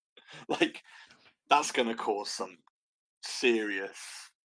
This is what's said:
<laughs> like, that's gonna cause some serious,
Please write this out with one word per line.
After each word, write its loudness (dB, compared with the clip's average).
<laughs> -20
like, 0
that's 4
gonna 2
cause -2
some -8
serious, -2